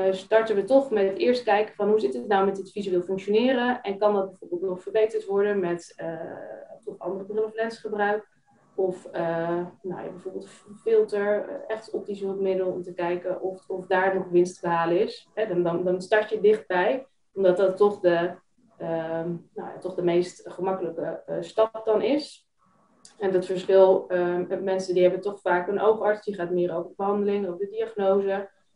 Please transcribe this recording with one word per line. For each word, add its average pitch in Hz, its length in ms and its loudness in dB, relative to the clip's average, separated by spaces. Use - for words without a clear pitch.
starten 220 440 2
we 196 80 0
toch 269 280 4
met 196 260 2
eerst 247 260 2
kijken 214 320 0
van 202 140 0
hoe 214 100 4
zit 254 140 -2
het 240 140 -8
nou 196 180 2
met 190 120 0
het - 140 -10
visueel 185 300 -2
functioneren 240 800 0
en 196 160 -6
kan 208 160 4
dat 190 160 0
bijvoorbeeld 175 320 -6
nog 180 100 -8
verbeterd 220 440 0
worden 202 340 0
met, 175 380 -4
eh, 165 180 -8
toch - 160 -12
andere 190 260 -8
bril 214 180 -2
of 220 120 -6
lensgebruik 214 760 -4
of, 185 300 -2
eh, 175 160 -6
nou 180 220 -8
ja, 185 60 -10
bijvoorbeeld 185 400 -12
f-, - 160 -20
filter, 208 680 2
eh, - 60 -10
echt - 160 -10
optisch 202 280 -8
hulpmiddel 190 480 -2
om 185 160 -4
te 180 100 -14
kijken 180 480 -4
of, 190 280 -8
of 180 180 -8
daar 190 280 2
nog 180 140 -4
winst 175 260 4
te 180 120 -6
behalen 170 340 2
is. - 320 -6
Hè, 214 140 -2
dan, 180 160 0
dan, 170 200 0
dan 180 180 0
start 214 280 2
je 208 120 -2
dichtbij, 214 680 2
omdat 185 240 4
dat 190 200 4
toch 208 220 4
de, 175 320 2
ehm, 165 520 -4
nou 180 160 -10
ja, - 100 -14
toch 180 160 -8
de 175 80 -2
meest 175 460 0
gemakkelijke, 170 760 -4
eh, 165 140 -6
stap 220 460 -2
dan 214 160 2
is. - 480 -2
En 196 100 0
dat 185 140 2
verschil, 190 640 6
ehm, 180 400 0
met 190 160 -4
mensen 190 300 -2
die 180 100 4
hebben 185 180 4
toch 202 180 -6
vaak 180 280 0
een 196 140 -2
oogarts, 214 440 2
die 202 100 -6
gaat 175 140 -6
meer 175 260 0
over 170 200 -6
behandeling, 202 520 -2
over 175 120 -6
de 196 100 -6
diagnose. 196 800 0